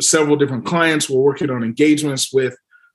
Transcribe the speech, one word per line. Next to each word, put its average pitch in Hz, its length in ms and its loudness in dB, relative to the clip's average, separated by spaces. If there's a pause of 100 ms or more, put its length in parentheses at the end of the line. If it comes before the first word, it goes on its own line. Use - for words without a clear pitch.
several 151 340 2
different 131 300 -2
clients 160 440 0
we're 131 120 2
working 143 300 0
on 120 120 -4
engagements 143 680 0
with, 127 240 0 (380)